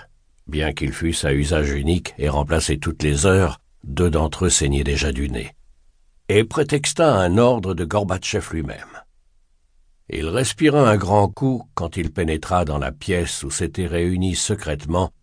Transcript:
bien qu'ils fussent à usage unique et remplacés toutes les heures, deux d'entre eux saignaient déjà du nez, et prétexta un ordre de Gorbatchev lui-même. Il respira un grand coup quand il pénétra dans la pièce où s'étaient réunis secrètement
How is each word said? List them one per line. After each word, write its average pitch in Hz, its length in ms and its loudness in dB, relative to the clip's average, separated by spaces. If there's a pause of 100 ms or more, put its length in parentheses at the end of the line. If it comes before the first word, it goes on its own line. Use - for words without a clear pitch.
(480)
bien 73 240 -2
qu'ils 71 200 -4
fussent 82 320 -4
à 73 80 2
usage 73 380 0
unique 71 480 -2
et 71 100 0
remplacés 73 500 0
toutes 76 260 -4
les 73 220 2
heures, 92 340 4 (240)
deux 85 260 0
d'entre 78 360 0
eux 85 40 2
saignaient 71 320 2
déjà 71 300 0
du 67 180 -4
nez, 62 240 -8 (760)
et 101 140 6
prétexta 147 760 2
un 92 220 4
ordre 117 360 4
de 87 100 -4
Gorbatchev 95 680 -2
lui-même. - 520 -8 (1040)
Il - 180 -6
respira 131 640 2
un 107 60 6
grand 98 320 2
coup 131 460 -4
quand 85 220 -6
il 80 140 -2
pénétra 85 540 -2
dans 73 140 -2
la 67 120 -4
pièce 85 540 -4
où 69 80 -8
s'étaient 90 340 -4
réunis 90 480 0
secrètement 85 760 -2 (100)